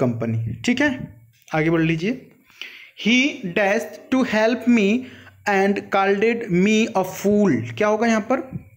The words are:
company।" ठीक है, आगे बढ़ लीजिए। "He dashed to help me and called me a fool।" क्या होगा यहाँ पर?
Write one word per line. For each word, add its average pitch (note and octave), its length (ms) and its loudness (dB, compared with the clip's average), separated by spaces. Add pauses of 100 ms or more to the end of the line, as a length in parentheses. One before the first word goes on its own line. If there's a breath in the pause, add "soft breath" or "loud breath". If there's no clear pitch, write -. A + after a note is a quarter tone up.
company।" A2+ 600 -4
ठीक B3 160 0
है, - 400 -4 (340)
आगे D#3+ 160 2
बढ़ E3 100 2
लीजिए। E3 500 -2 (760 loud breath)
"He B3+ 220 2 (300)
dashed G#3 560 -2
to C4 200 0
help A#3 340 0
me A3+ 300 4 (500 loud breath)
and G3 280 2
called G3+ 600 0 (160)
me G#3+ 340 4
a F#3+ 180 0
fool।" F#3 720 0
क्या G#3 120 0
होगा G#3+ 180 0
यहाँ A3+ 260 0
पर? C#4 180 -4 (260)